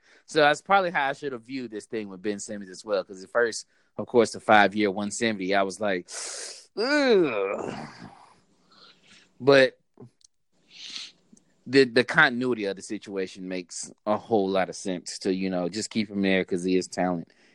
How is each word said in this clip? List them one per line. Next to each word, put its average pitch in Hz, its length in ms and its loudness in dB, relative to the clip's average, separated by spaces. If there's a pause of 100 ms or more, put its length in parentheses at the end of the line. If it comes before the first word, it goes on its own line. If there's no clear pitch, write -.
(260)
So - 140 0
that's 147 220 4
probably 190 280 2
how 147 200 -2
I 139 40 -4
should 135 200 -8
have 117 100 -10
viewed 123 280 -8
this 104 140 -10
thing 107 240 -6
with 92 140 -14
Ben 104 160 -4
Simmons 101 320 -12
as 90 120 -16
well. 101 200 -2
'Cause 95 200 -16
at 92 60 -18
first, 120 380 0 (300)
of 104 100 -8
course, 113 240 4
the 101 80 -14
five-year 104 500 4
one 101 220 -4
seventy, 98 420 -2
I 98 80 2
was 98 180 -4
like, 95 300 -2 (680)
"Ugh." 185 1120 0 (1500)
But 131 380 6 (1900)
the, 135 180 6
the 120 180 4
continuity 127 600 2
of 98 100 -4
the 98 60 -14
situation 95 680 -8
makes 92 440 -10 (160)
a 107 100 2
whole 98 320 0
lot 92 180 0
of 82 80 -12
sense - 440 -8
to, 101 140 0
you 92 180 -4
know, 90 180 -2
just 104 220 -8
keep 107 180 -4
him 101 140 -2
there 95 200 2
'cause 90 200 -4
he 92 120 0
is 90 120 0
talent. 90 440 -4 (240)